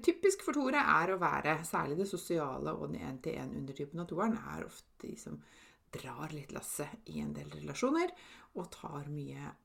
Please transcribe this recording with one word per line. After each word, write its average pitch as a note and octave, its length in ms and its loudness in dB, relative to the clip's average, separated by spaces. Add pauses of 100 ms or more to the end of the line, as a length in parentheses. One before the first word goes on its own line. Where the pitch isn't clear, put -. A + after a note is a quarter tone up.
typisk F#4+ 420 4
for D4 80 2
toere C#4+ 280 4
er D#3 280 6
å F#3+ 80 2
være, D3 380 4 (100)
særlig D#3 320 0
det G3 120 2
sosiale D3+ 680 0
og D3 160 -4
den - 100 -4
en-til-en C#3 560 -4
undertypen C#3+ 440 -4
av F3 80 -6
toeren, A3 260 4 (180)
er D#3+ 120 -4
ofte - 420 -14
de - 100 -6
som - 220 -10 (520)
drar C#3 400 -8
litt D3 220 -8
lasset - 560 -6
i D#3 100 -4
en D3 140 -2
del C#3+ 160 -8
relasjoner, B3 600 2 (420)
og - 160 -6
tar C#3+ 400 -8
mye C#3 540 -8